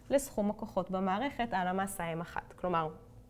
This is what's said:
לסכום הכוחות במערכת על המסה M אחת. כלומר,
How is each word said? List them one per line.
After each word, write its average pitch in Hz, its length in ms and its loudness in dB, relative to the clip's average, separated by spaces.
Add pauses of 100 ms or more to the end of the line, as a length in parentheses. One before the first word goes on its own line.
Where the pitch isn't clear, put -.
לסכום 247 400 4
הכוחות 202 420 -2
במערכת 208 600 0
על 180 160 2
המסה 185 460 -2
M 160 80 -2
אחת. - 320 -8
כלומר, 165 360 2 (400)